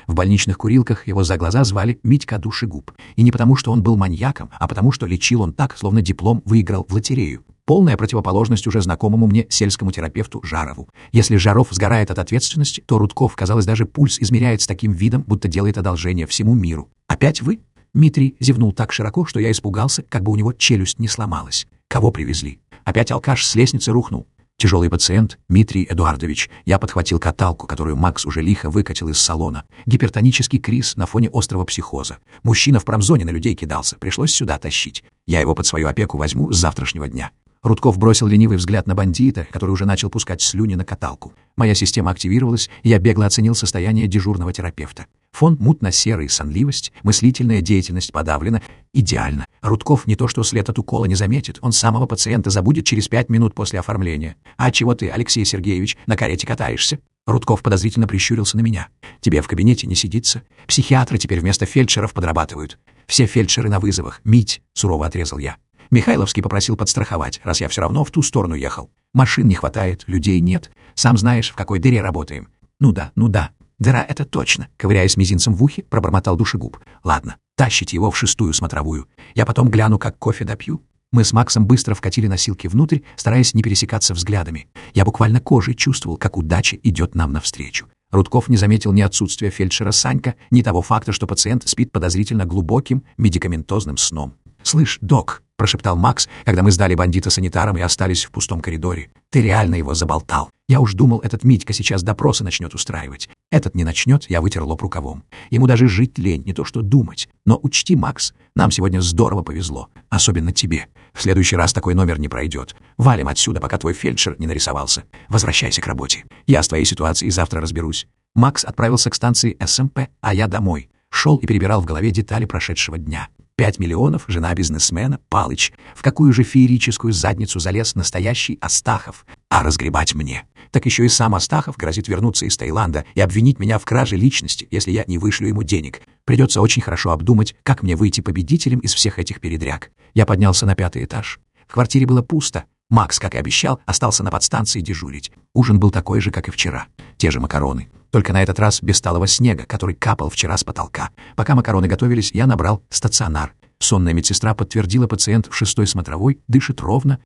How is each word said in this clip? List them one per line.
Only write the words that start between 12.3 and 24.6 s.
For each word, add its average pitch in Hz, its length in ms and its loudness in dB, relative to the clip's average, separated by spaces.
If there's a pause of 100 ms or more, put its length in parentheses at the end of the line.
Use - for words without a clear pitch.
то 117 100 2
Рудков, 104 400 0
казалось, 101 300 0
даже 110 180 0
пульс - 340 0
измеряет 113 440 2
с - 40 -4
таким 104 260 -2
видом, 107 340 0
будто 101 220 0
делает 98 280 0
одолжение 90 500 -2
всему 110 280 0
миру. 82 340 -2 (200)
"Опять - 340 0
вы?" 202 180 -2 (320)
Дмитрий 143 480 4
зевнул 123 320 2
так 110 180 -4
широко, 110 360 -2
что - 120 -6
я 110 120 2
испугался, 110 580 -2
как 113 140 -2
бы 107 100 0
у 104 40 2
него 110 180 0
челюсть 98 440 0
не 113 100 -2
сломалась. 85 580 -6 (220)
"Кого 117 220 2
привезли?" 71 480 -6 (260)
"Опять 110 260 0
алкаш 123 340 -2
с - 100 -2
лестницы 120 380 2
рухнул. - 340 -2 (300)
Тяжёлый 87 320 4